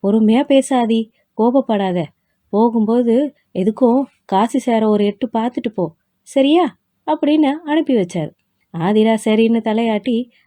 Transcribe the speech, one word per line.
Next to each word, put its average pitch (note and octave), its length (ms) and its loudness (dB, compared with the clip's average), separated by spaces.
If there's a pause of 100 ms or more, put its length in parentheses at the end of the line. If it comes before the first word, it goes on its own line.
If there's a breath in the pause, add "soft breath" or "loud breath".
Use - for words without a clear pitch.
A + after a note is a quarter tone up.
"பொறுமையா A3 400 2
பேசாதி, A#3+ 680 0 (260)
கோபப்படாத, G#3+ 680 0 (440)
போகும்போது A#3 840 0 (200)
எதுக்கும் A3+ 480 0 (220)
காசி A#3+ 480 -2
சாரை A3 140 0
ஒரு G#3 180 0
எட்டு G#3 280 -4
பார்த்துட்டு A#3 420 -4
போ, E3+ 200 -6 (280)
சரியா?" C#4+ 560 0 (280)
அப்படின்னு D4+ 460 0
அனுப்பி D4+ 420 -2
வச்சாரு. F3 440 -4 (400)
ஆதிரா G#3+ 460 2
சரின்னு A3+ 360 2
தலையாட்டி A3+ 680 -4 (180)